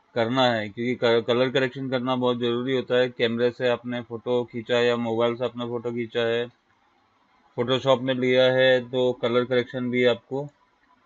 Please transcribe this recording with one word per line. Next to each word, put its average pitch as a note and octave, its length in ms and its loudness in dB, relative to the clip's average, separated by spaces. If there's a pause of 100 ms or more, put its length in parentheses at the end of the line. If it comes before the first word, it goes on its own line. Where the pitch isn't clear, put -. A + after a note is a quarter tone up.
(140)
करना B2 300 2
है, A2+ 240 0
क्योंकि A#2+ 260 -4
क-, A#2 320 2
color B2 240 2
correction C3 400 -2
करना B2+ 260 -2
बहुत B2 220 0
ज़रूरी B2 380 -2
होता B2 200 -2
है। B2+ 120 2
कैमरे A#2+ 420 0
से B2+ 180 -2
आपने A#2+ 340 -4
photo A#2+ 420 -4
खींचा A#2+ 340 -4
या A#2+ 180 4
mobile A#2 400 0
से B2+ 80 -4
आपने A#2+ 200 -6
photo A#2+ 260 -6
खींचा A#2+ 300 -4
है, A#2 280 0 (1080)
Photoshop B2+ 420 2
में C3 140 -2
लिया B2+ 380 4
है, B2+ 380 4
तो B2+ 220 2
color B2 320 0
correction B2 460 -2
भी B2 140 0
आपको C3 440 -2 (580)